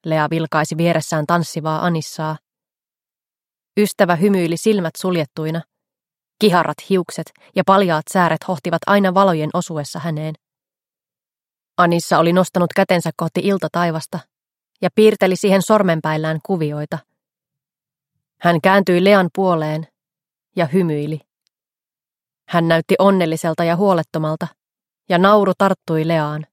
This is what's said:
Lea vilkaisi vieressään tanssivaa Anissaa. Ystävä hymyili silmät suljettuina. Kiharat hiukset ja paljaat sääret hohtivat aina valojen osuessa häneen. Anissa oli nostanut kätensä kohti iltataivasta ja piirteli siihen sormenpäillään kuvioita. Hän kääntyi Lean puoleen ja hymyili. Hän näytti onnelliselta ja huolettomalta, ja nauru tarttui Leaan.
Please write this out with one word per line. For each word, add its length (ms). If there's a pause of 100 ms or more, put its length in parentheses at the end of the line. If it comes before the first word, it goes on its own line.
Lea 240
vilkaisi 480
vieressään 480
tanssivaa 600
Anissaa. 520 (1400)
Ystävä 380
hymyili 420
silmät 400
suljettuina. 640 (800)
Kiharat 380 (120)
hiukset 420 (240)
ja 100
paljaat 460
sääret 360
hohtivat 400
aina 260
valojen 400
osuessa 460
häneen. 360 (1400)
Anissa 420
oli 140
nostanut 400
kätensä 420
kohti 280
iltataivasta 760 (600)
ja 140
piirteli 400
siihen 260
sormenpäillään 840
kuvioita. 540 (1400)
Hän 200
kääntyi 420
Lean 320
puoleen 520 (680)
ja 100
hymyili. 540 (1300)
Hän 180
näytti 320
onnelliselta 640
ja 120
huolettomalta, 720 (640)
ja 80
nauru 400
tarttui 500
Leaan. 460